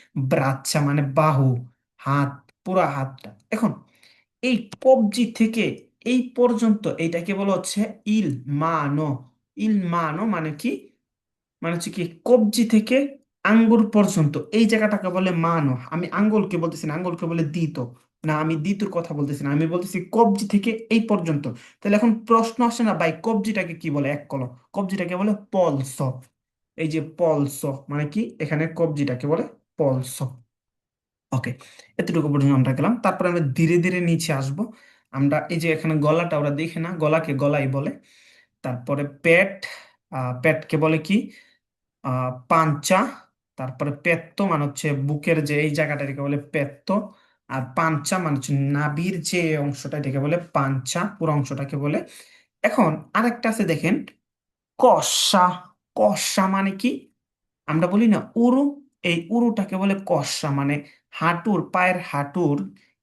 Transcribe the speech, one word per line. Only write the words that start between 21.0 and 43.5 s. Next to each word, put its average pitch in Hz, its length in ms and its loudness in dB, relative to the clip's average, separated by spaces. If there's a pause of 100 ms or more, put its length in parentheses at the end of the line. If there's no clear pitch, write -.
পর্যন্ত। 165 460 -2
তাহলে - 500 -4
এখন 226 280 2
প্রশ্ন 226 400 2
আসে 233 180 -2
না, 208 100 2
ভাই 165 180 0 (120)
কবজিটাকে 196 500 -2
কি 160 160 -8
বলে? 143 200 0
এক 143 180 -6
কলম, 131 200 -6 (260)
কবজিটাকে 185 420 -4
বলে 208 180 0 (180)
পলস। 147 500 0 (720)
এই 160 120 -4
যে 156 140 -4
পলস 151 640 -2 (240)
মানে 147 160 -4
কি? 208 340 -6
এখানে 156 360 -2
কবজিটাকে 147 520 -2
বলে 156 160 0 (340)
পলস। 131 440 -2 (1120)
ওকে, 131 220 -4 (440)
এতটুকু 165 320 0
পর্যন্ত 139 240 4
আমরা 131 200 4
গেলাম। 170 240 2
তারপর 185 280 0
আমরা 175 140 0
ধীরে 165 380 2
ধীরে 180 240 0
নিচে 165 320 0
আসব। 139 380 -4 (400)
আমরা 143 380 0
এই 170 100 -2
যে 160 140 2
এখানে 160 240 -2
গলাটা 156 400 2
ওরা 147 120 0
দেখে 160 300 -4
না, 165 100 -4
গলাকে 160 440 0
গলাই 139 340 0
বলে। 139 240 -2 (680)
তারপরে 131 420 -6 (200)
পেট, 175 420 2 (460)
আহ, 127 300 -6
পেটকে 160 360 0
বলে 160 200 2
কি? 196 340 -2 (720)
আহ, 127 360 -4 (100)
পাঞ্চা। 165 580 2 (480)